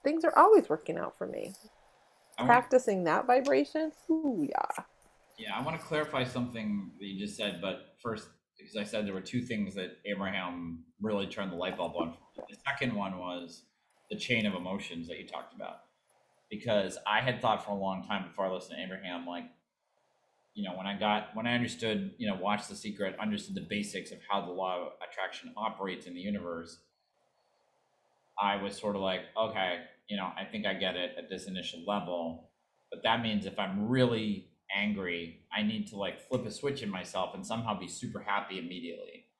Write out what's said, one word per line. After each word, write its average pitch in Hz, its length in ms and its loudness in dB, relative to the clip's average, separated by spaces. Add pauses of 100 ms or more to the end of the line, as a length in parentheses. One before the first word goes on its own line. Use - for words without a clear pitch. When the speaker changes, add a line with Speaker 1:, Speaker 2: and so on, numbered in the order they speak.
Speaker 1:
things 320 220 4
are - 120 6
always 392 320 12
working - 300 0
out - 180 -4
for - 120 -4
me." 55 260 -6 (840)
Speaker 2:
I 247 60 -2
wanna 247 100 8
Speaker 1:
Practicing 233 520 6
that 170 220 4
vibration, 285 640 4 (180)
ooh, 285 380 2
yeah. - 360 -2 (540)
Speaker 2:
Yeah, 104 180 -4
I 123 60 -2
wanna 160 160 -2
clarify 147 460 0
something 107 760 -2
that 101 80 -8
you 95 120 -4
just 104 180 -4
said, 101 240 -2
but - 420 -4
first, 107 260 -6 (300)
because - 180 -12
I 104 80 -2
said 107 220 -2
there 95 80 -4
were 92 60 -4
two 123 220 -2
things 104 340 -2
that - 280 -6
Abraham 92 800 -4 (160)
really 101 280 0
turned 98 240 -4
the 85 40 -6
light 92 200 -2
bulb 82 200 -2
on 82 180 -2
for - 40 -20 (220)
me. - 100 -10
The - 60 -18 (100)
second 131 280 0
one 95 240 -4
was 87 480 -8 (440)
the 104 60 -4
chain 113 300 0
of 98 80 0
emotions 90 540 -6
that 82 100 -8
you 98 100 -12
talked - 260 -10
about. 50 280 -12 (680)
Because 104 560 0
I 107 140 6
had 123 200 0
thought 107 240 2
for 104 60 -8
a 101 60 0
long 95 280 -2
time 98 240 -2
before 95 180 -2
I 95 40 0
listened 87 280 -6
to 85 40 -6
Abraham, 92 440 -8
like, 87 180 -8 (1120)
you 101 140 -6
know, 90 80 -6
when 95 100 -6
I 101 120 -4
got, 104 360 2
when 110 120 -2
I 120 80 2
understood, 110 640 0
you 113 100 -2
know, 98 80 2
watched 104 320 0
The - 80 -10
Secret, 101 420 -4
understood 104 360 -2
the 90 80 -4
basics 101 500 -4
of 92 60 -14 (100)
how 98 160 2
the 90 80 -8
law 90 340 -2
of - 60 -10 (100)
attraction - 540 -6
operates 98 500 -4
in 87 80 -12
the 87 60 -10
universe, 87 640 -6 (1500)
I 101 180 2
was 101 200 -4
sort 101 200 -2
of 98 60 -2
like, 92 200 0 (140)
"Okay, 95 480 0 (240)
you 104 80 -4
know, 92 200 -2
I 98 80 -6
think 104 220 -6
I 98 80 2
get 90 220 0
it 90 200 -4
at 85 120 -10
this 92 180 -8
initial 90 400 -8
level." 87 640 -2 (400)
But - 120 -10
that 117 200 4
means 104 240 0
if 95 120 -4
I'm 101 300 0
really 113 600 2 (240)
angry, 92 800 -2
I 104 100 0
need 104 260 0
to, 104 80 -12
like, 95 240 -4
flip 113 260 -2
a 101 40 -6
switch - 320 -2
in 101 80 -4
myself 92 440 -2
and 87 120 -10
somehow 113 320 -2
be 92 100 -8
super 104 320 -8
happy 98 380 -2
immediately. 87 680 -10 (120)